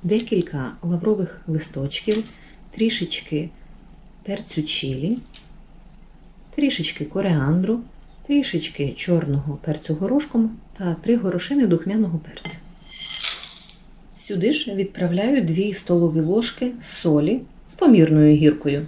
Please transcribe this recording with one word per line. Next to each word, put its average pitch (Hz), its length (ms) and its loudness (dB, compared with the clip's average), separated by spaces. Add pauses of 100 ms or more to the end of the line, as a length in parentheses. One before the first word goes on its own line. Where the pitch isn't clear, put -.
Декілька 175 680 -2 (120)
лаврових 175 640 -2
листочків, 156 800 -4 (420)
трішечки 170 800 -4 (760)
перцю 196 400 -6
чилі, 143 540 -2 (1400)
трішечки 208 500 -2
коріандру, 185 760 2 (480)
трішечки 180 600 0
чорного 143 720 0
перцю 156 340 -4
горошком 226 600 0 (200)
та 175 160 -2
три 226 240 0
горошини 208 500 0
духмяного 180 520 0
перцю. - 380 -14 (1600)
Сюди 202 380 0
ж 220 220 -4
відправляю 196 640 0
дві 185 320 0
столові 170 460 2
ложки 226 520 -2 (100)
солі 156 600 0 (260)
з - 60 -14
помірною 160 640 8
гіркою 147 520 2